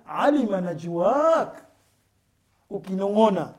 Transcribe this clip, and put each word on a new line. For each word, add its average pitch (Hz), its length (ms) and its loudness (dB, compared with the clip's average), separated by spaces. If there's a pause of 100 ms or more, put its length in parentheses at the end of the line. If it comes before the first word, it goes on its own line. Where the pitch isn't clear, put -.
alima 202 540 0
najwaak." 180 1040 0 (1080)
Ukinong'ona, 190 880 0